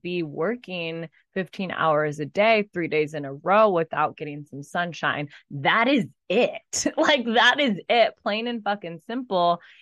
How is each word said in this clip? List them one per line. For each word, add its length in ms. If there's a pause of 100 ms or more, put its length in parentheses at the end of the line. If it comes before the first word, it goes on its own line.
be 220
working 840 (260)
fifteen 380
hours 480
a 60
day, 480
three 140
days 260
in 100
a 100
row 360
without 480
getting 260
some 200
sunshine. 680 (220)
That 360
is 200 (220)
it. 640
<laughs> 60
Like, 280
that 340
is 180 (100)
it, 360
plain 240
and 160
fucking 420
simple. 560 (200)